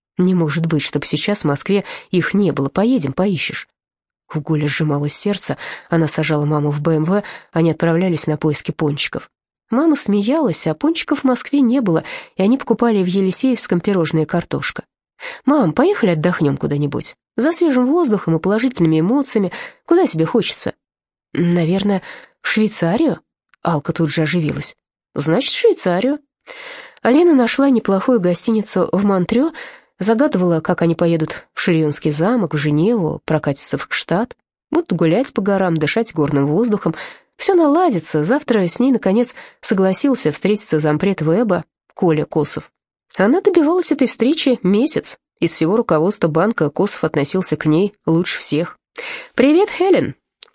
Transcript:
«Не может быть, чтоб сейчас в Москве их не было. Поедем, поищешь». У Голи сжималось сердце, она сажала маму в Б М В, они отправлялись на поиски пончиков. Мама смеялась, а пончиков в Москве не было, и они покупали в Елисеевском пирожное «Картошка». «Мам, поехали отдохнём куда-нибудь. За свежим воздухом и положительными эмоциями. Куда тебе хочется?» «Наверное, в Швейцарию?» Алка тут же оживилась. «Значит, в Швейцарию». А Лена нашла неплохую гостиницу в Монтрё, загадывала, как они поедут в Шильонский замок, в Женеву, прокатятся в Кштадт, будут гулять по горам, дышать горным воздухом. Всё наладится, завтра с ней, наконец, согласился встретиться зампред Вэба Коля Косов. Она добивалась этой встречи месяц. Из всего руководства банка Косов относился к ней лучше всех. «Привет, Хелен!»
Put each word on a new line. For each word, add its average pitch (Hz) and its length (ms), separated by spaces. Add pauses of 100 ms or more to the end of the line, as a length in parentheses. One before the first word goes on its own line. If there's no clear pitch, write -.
(180)
«Не 185 180
может 160 300
быть, 160 180
чтоб - 220
сейчас - 360
в - 40
Москве 165 380 (280)
их 175 220
не 196 180
было. 139 180
Поедем, 190 440
поищешь». - 540 (640)
У 156 60
Голи 151 280
сжималось 147 460
сердце, - 440 (320)
она 165 180
сажала 151 380
маму 147 260
в 147 100
Б 165 140
М 156 80
В, 190 200 (280)
они 165 200
отправлялись 170 560
на 151 100
поиски 156 340
пончиков. - 580 (400)
Мама 294 260
смеялась, 208 720
а 160 60
пончиков 294 480
в - 20
Москве 262 380
не 254 200
было, 165 220 (320)
и 185 80
они 233 140
покупали 226 440
в 180 60
Елисеевском 190 720
пирожное 165 460
«Картошка». - 580 (640)
«Мам, 262 280
поехали 277 380
отдохнём 156 460
куда-нибудь. 143 580 (200)
За 269 160
свежим 269 360
воздухом 254 480
и 160 40
положительными 185 600
эмоциями. 208 520 (340)
Куда 339 220
тебе 160 180
хочется?» - 480 (600)
«Наверное, 175 680 (400)
в - 60
Швейцарию?» 214 720 (420)
Алка 160 320
тут 165 160
же 156 140
оживилась. 151 520 (400)
«Значит, 160 360
в - 60
Швейцарию». 262 640 (800)
А 226 100
Лена 330 220
нашла 269 360
неплохую 220 500
гостиницу 185 720
в 196 120
Монтрё, 208 480 (480)
загадывала, 190 640
как 170 200
они 170 140
поедут 165 580
в - 60
Шильонский 160 520
замок, 180 420
в 156 40
Женеву, 156 680
прокатятся - 520
в - 100
Кштадт, - 500 (340)
будут 339 220
гулять 175 400
по 226 80
горам, 190 340
дышать 160 380
горным 139 340
воздухом. 196 480 (420)
Всё - 180
наладится, 294 680
завтра 214 440
с - 120
ней, 262 120
наконец, 226 440 (240)
согласился 190 720
встретиться 185 480
зампред 156 420
Вэба 175 440 (280)
Коля 160 320
Косов. - 460 (440)
Она 247 260
добивалась 349 500
этой 269 160
встречи 262 560
месяц. - 560 (200)
Из 170 120
всего 165 240
руководства 180 520
банка 160 420
Косов - 340
относился 156 540
к - 80
ней 165 280 (120)
лучше 165 340
всех. - 400 (560)
«Привет, 320 340
Хелен!» 311 460 (400)